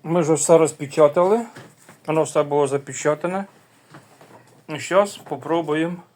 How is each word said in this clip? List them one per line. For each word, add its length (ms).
Ми 180
вже 120
все 240
розпечатали. 880
Воно 160
все 200
було 240
запечатане. 800
І 100
зараз 340
спробуємо 840